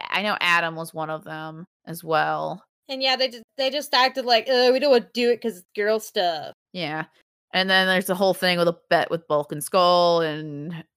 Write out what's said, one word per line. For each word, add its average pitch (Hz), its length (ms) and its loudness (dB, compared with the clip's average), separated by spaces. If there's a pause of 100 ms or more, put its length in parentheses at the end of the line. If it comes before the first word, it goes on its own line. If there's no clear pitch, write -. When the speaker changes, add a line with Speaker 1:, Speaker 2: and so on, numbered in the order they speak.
Speaker 1:
I 185 120 -2
know 208 200 -2
Adam 170 340 2
was 165 180 -12
one 156 160 -8
of 156 140 -8
them 156 420 -14 (200)
as 165 180 -14
well. 156 580 -2 (280)
Speaker 2:
And 262 120 -8
yeah, 262 140 0
they 262 140 -2
just, 233 140 -18 (140)
they 262 120 -2
just 285 240 -6
acted 262 320 2
like, 240 240 2
"Oh, 247 240 4
we 262 60 2
don't 285 120 2
wanna 240 220 2
do 240 180 2
it 233 100 0
'cause 214 180 -6
it's - 140 -20
girl 214 280 0
stuff." 175 500 -4 (220)
Speaker 1:
Yeah. 156 320 -6 (480)
And 190 160 0
then 190 180 4
there's 185 200 2
the 185 80 0
whole 190 180 2
thing 180 240 0
with 175 100 4
a 175 100 0 (120)
bet 170 200 2
with 165 200 -6
Bulk 147 240 -2
and 147 100 -8
Skull, 175 560 4
and 156 640 -6 (120)